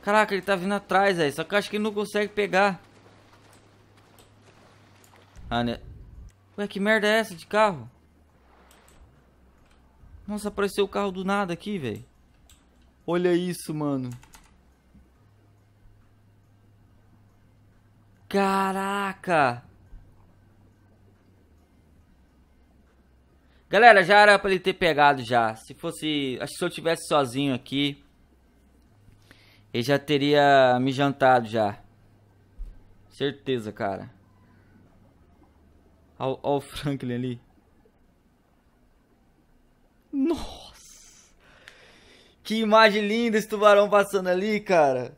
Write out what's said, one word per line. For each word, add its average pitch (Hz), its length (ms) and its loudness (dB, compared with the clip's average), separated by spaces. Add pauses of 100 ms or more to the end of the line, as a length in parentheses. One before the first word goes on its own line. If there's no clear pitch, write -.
Caraca, 208 260 2
ele 190 80 -4
tá 196 140 -2
vindo 185 180 -4
atrás, 196 440 0
velho. 147 160 0
Só 160 100 -8
que 180 100 -10
eu 202 60 2
acho 202 100 -8
que - 60 -10
ele 214 80 -2
não 214 100 -4
consegue 208 380 -4
pegar. 196 500 0 (2750)
Ah, 120 160 -2
né? 117 160 -8 (760)
Ué, 208 80 -6
que 196 140 -10
merda 208 260 0
é 214 140 2
essa 214 160 -8
de 165 100 -20
carro? 190 460 -2 (2250)
Nossa, 208 220 -8
apareceu 202 380 -2
o - 20 -12
carro 202 240 -6
do 185 140 -10
nada 196 260 -2
aqui, 196 260 -8
velho. 117 280 -8 (1000)
Olha 175 280 0
isso, 175 400 -4
mano. 143 360 -6 (4000)
Caraca! 196 1300 -2 (4000)
Galera, 208 360 8
já 202 140 6
era 208 200 8
pra 196 120 -2
ele 185 100 0
ter 190 120 -2
pegado 143 480 4
já. 113 360 0
Se - 160 -20
fosse... 151 680 -6
Acho - 140 -8
que - 60 -16
se - 40 -4
eu 175 60 -2
tivesse 160 400 -6
sozinho 139 440 0
aqui, 139 480 -6 (1800)
ele 120 60 -4
já 143 160 0
teria 143 800 4
me 135 120 -2
jantado 131 560 2
já. 107 300 -2 (1300)
Certeza, 131 640 -6
cara. 98 380 -8 (2000)
Ó, 131 240 -6
ó 143 160 -2
o 139 40 -4
Franklin 135 520 -8
ali. 123 280 -8 (2750)
Nossa! - 1200 -8 (1120)
Que 214 120 -6
imagem 220 520 4
linda 226 300 0
esse 208 100 -2
tubarão 208 400 4
passando 196 420 0
ali, 202 320 0
cara. 139 560 0